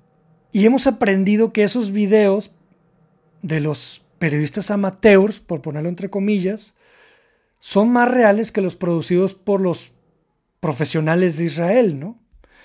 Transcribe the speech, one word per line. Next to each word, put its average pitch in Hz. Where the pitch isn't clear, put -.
Y 202
hemos 247
aprendido 208
que 214
esos 208
videos 208
de 156
los -
periodistas 151
amateurs, 202
por 156
ponerlo 151
entre 180
comillas, 202
son 208
más 240
reales 226
que 214
los 180
producidos 175
por 196
los 185
profesionales 160
de 170
Israel, 170
¿no? 202